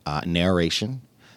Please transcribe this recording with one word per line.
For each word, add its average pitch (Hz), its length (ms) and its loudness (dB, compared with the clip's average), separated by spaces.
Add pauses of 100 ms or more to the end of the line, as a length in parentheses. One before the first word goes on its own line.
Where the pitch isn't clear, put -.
uh, 73 220 -4
narration 87 720 0 (360)